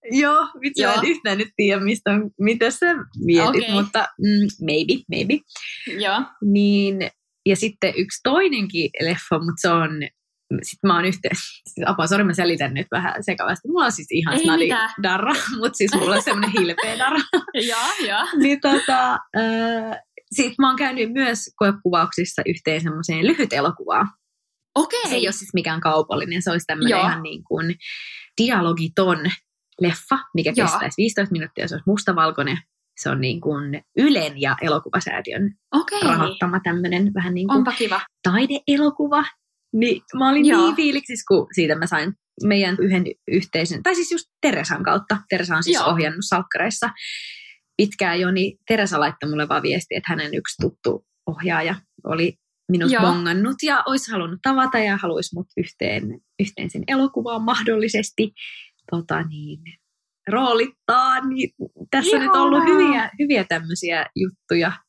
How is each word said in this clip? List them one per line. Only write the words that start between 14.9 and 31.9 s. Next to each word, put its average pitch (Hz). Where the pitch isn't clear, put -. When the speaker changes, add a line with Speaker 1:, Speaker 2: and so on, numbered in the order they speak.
Speaker 1:
darra, 196
<laughs> 240
mut 226
siis 202
mulla -
on -
semmonen 220
hilpeä 220
darra. 277
Speaker 2:
<laughs> 240
Joo, 269
joo. 214
Speaker 1:
Niin 277
tota, 262
ö, -
sit 247
mä 269
oon 254
käynyt 254
myös 247
koekuvauksissa 180
yhteen 160
semmoiseen 165
lyhyt 294
elokuvaan. 139
Speaker 2:
Okei. 403
Speaker 1:
Se 262
ei 233
oo 208
siis -
mikään 165
kaupallinen, 156
se 175
olisi 170
tämmönen 160
Speaker 2:
Joo. 190
Speaker 1:
ihan 165
niin 156
kuin 165
dialogiton 170
leffa, 180
mikä 160
Speaker 2:
Joo. 208
Speaker 1:
kestäisi 160
viisitoista 202
minuuttia, 165
se 165
olisi 165
mustavalkoinen. 165